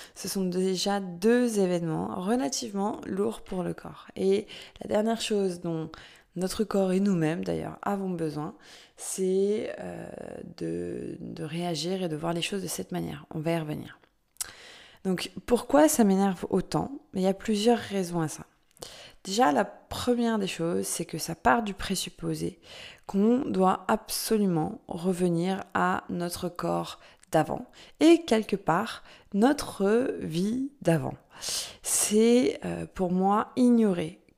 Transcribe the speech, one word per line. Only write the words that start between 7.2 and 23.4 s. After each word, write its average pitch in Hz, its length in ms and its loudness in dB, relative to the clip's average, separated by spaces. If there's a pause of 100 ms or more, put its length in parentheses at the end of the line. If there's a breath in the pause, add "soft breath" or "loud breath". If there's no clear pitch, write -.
d'ailleurs, 156 380 -4
avons 196 260 -2
besoin, 160 460 -4 (420 loud breath)
c'est, 196 800 -2
euh, 175 300 -10 (480)
de, 170 640 -6
de 170 240 -10
réagir 170 580 -4
et 175 80 -2
de 156 60 -6
voir 170 180 -4
les 170 80 -4
choses 190 220 -4
de 175 40 -8
cette - 240 -8
manière. 165 380 -6
On 156 100 -6
va 160 120 0
y 170 80 2
revenir. 151 400 -8 (1080 loud breath)
Donc, 185 260 -2 (140)
pourquoi 277 420 6
ça 294 160 4
m'énerve 190 460 2
autant ? 180 440 0 (200)
Il 190 80 0
y 185 60 4
a 190 80 4
plusieurs 220 420 2
raisons 180 440 -4
à 156 60 0
ça. - 200 -12 (760 loud breath)
Déjà, 240 280 4
la 233 140 2
première 233 720 -2
des 190 80 -2
choses, 175 400 -2
c'est - 180 -4
que 160 140 -10
ça 165 160 -8
part 240 260 2
du 202 140 -4
présupposé 170 840 -6 (460 loud breath)
qu'on 226 400 4